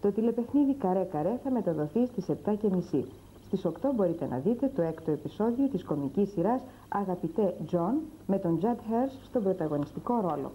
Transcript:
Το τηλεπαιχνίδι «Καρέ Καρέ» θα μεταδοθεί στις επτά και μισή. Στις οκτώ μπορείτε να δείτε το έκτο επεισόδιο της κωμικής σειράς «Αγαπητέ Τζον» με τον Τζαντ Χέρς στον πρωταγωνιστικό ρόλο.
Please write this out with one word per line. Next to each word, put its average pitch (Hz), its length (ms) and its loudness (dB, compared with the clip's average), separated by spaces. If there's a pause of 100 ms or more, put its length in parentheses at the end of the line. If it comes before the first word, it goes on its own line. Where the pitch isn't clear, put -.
Το 202 100 4
τηλεπαιχνίδι 233 600 2
«Καρέ 190 300 2
Καρέ» 180 400 0
θα 269 80 -2
μεταδοθεί 180 540 2
στις 202 240 -4
επτά 202 260 0
και 208 140 2
μισή. 170 360 0 (400)
Στις 185 200 -2
οκτώ 214 300 0
μπορείτε 170 320 2
να 123 100 -2
δείτε 240 380 2
το 175 60 2
έκτο 160 300 0
επεισόδιο 233 560 0
της 220 160 -2
κωμικής 147 480 0
σειράς 226 300 0 (280)
«Αγαπητέ 185 680 0 (100)
Τζον» 180 340 0 (280)
με 190 100 2
τον 170 200 2
Τζαντ 226 300 0
Χέρς 240 360 0
στον 233 200 -2
πρωταγωνιστικό 170 760 0
ρόλο. 147 360 -2